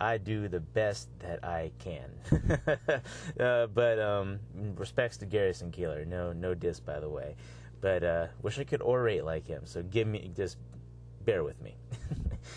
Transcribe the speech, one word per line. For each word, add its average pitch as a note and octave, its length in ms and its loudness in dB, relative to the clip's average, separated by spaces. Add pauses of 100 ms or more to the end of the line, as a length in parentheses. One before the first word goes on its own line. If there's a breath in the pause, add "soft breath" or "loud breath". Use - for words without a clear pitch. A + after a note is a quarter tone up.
I A2+ 180 2
do G#2 300 -2
the F2+ 120 -2
best G2+ 480 2 (120)
that E2+ 240 -6
I E2 340 -2
can. D2+ 320 -8 (200)
<laughs> D3+ 720 4 (400 loud breath)
Uh, B2 280 6
but, A2+ 300 6
um, G2+ 400 2 (380)
respects A2+ 400 0
to G#2 100 -8
Garrison F#2+ 460 2
Keillor. D#2 340 -2
No, F2 260 -2
no F2+ 220 0
diss, E2+ 240 0
by D2 220 -6
the D2+ 80 -4
way. D2 260 -4 (460 loud breath)
But, F#2+ 240 4
uh, E2+ 220 4 (160)
wish G#2+ 160 -2
I C#3 60 -2
could C#3 180 0
orate A#2 420 4
like D#2+ 220 -2
him. D2 180 -6
So E2+ 180 -6
give G2+ 240 2
me, G#2+ 300 -2
just F#2+ 220 -2 (680)
bear G2 180 4
with - 180 -4
me. G#1+ 200 -12
<laughs> - 460 -6 (300 loud breath)